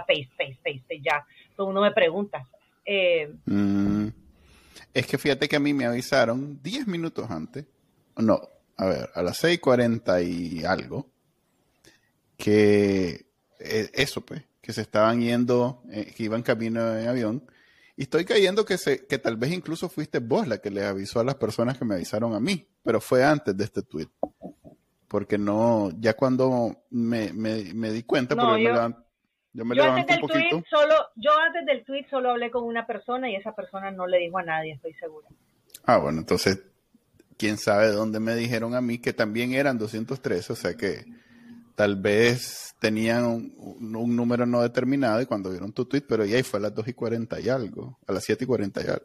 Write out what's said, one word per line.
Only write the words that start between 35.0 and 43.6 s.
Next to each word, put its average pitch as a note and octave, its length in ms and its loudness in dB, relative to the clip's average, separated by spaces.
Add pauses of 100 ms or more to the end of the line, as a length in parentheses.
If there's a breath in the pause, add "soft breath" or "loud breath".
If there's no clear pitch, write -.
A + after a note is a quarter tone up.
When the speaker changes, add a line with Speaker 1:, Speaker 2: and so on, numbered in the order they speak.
Speaker 2:
Ah, A#2+ 140 6
bueno, D2+ 200 -2
entonces, F2+ 420 0 (800)
quién G#2+ 180 0
sabe G#2+ 360 4
dónde G#2+ 280 -2
me A2+ 140 -2
dijeron A#2 400 -2
a B2+ 80 -2
mí A#2+ 160 -2
que A#2+ 160 -2
también A#2+ 400 -2
eran C3+ 240 2
doscientos A2 420 -6
trece, A2 320 -2
o A2+ 40 -8
sea F2 200 -4
que F#2+ 280 -4 (720 loud breath)
tal G2+ 200 2
vez A2 840 2
tenían A2+ 460 0
un, A#2 320 -4
un, A2+ 380 -12